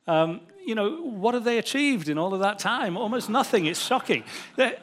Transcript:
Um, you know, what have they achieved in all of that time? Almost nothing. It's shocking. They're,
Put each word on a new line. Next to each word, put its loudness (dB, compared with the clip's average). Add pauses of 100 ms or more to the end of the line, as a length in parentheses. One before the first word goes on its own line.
Um, 2 (240)
you -2
know, -2
what 0
have 0
they 2
achieved 0
in 0
all 0
of -2
that 0
time? -2
Almost -2
nothing. 2
It's -2
shocking. 0 (320)
They're, 2